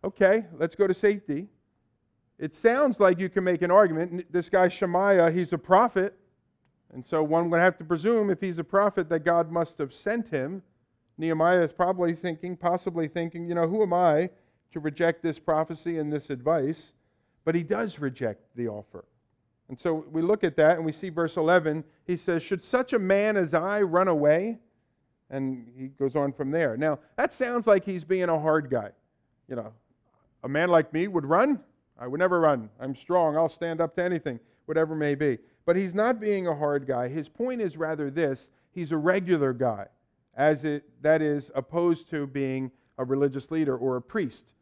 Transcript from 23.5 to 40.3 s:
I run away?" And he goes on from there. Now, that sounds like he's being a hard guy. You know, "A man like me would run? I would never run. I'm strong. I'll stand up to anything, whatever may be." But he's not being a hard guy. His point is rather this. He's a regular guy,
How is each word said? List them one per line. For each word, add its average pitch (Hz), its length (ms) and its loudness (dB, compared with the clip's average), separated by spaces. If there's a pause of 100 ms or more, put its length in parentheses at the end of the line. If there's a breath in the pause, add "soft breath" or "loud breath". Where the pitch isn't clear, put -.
I 196 280 0
run 180 260 2
away?" 165 500 2 (720)
And 131 460 -8
he 131 120 -12
goes 139 280 -4
on 143 160 0
from 135 180 -8
there. 147 260 0
Now, 147 220 -2 (180 soft breath)
that 285 160 -2
sounds 240 340 -4
like 196 180 4
he's 180 180 -8
being 180 260 -2
a 165 120 0
hard 151 300 0
guy. 107 220 -4 (540)
You 127 100 -10
know, 110 160 -10 (680)
"A 127 60 -8
man 160 220 0
like 160 220 4
me 165 140 -2
would 170 200 -4
run? 220 360 2 (360)
I 123 80 -12
would 135 120 -8
never 180 220 2
run. 131 300 2 (100)
I'm 131 160 -8
strong. 165 400 0
I'll 160 120 2
stand 165 320 -6
up 160 160 -2
to 180 60 -2
anything, 156 380 -4 (240 soft breath)
whatever 160 300 0
may 147 200 0
be." 139 240 -2 (280 soft breath)
But 170 100 2
he's 185 180 -4
not 226 240 0
being 202 280 -2
a 165 80 -2
hard 143 320 -2
guy. 127 220 -2
His 143 200 -8
point 247 320 -6
is 170 160 -6
rather 156 340 -6
this. 135 380 -4 (240)
He's 170 180 -8
a 160 60 -2
regular 165 560 0
guy, 117 360 -4 (460)